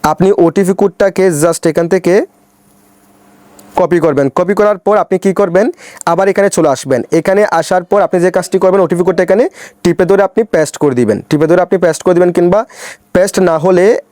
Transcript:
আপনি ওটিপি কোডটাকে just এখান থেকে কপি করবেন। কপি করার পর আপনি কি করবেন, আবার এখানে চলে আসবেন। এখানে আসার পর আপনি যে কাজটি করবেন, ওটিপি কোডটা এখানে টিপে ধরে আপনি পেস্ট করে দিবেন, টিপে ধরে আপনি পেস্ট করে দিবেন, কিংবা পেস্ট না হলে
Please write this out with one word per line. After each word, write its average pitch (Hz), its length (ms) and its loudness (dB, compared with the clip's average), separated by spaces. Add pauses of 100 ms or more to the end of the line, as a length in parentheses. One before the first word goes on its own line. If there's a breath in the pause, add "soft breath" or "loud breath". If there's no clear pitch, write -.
আপনি 170 340 0
ওটিপি 175 360 0
কোডটাকে 190 560 0
just 165 400 0
এখান 170 200 -2
থেকে 190 360 0 (1500)
কপি 175 240 0
করবেন। 139 300 0
কপি 180 240 -2
করার 208 240 0
পর 208 200 0
আপনি 185 220 -2
কি 190 140 -2
করবেন, 196 380 0 (340 loud breath)
আবার 170 220 0
এখানে 196 220 0
চলে 160 200 0
আসবেন। 131 320 -2 (100)
এখানে 190 340 0
আসার 175 380 -2
পর 202 180 0
আপনি 180 180 -2
যে 180 120 0
কাজটি 180 280 -4
করবেন, 190 220 2
ওটিপি 175 220 -2
কোডটা 180 200 0
এখানে 202 260 2 (340 loud breath)
টিপে 175 220 0
ধরে 196 180 2
আপনি 220 200 -2
পেস্ট 160 340 -4
করে 143 180 0
দিবেন, 107 340 0
টিপে 151 180 0
ধরে 175 140 2
আপনি 185 160 -2
পেস্ট 170 260 -2
করে 180 100 2
দিবেন, 175 180 2
কিংবা 180 340 0 (480 loud breath)
পেস্ট 190 260 0
না 165 180 2
হলে 185 420 2 (120)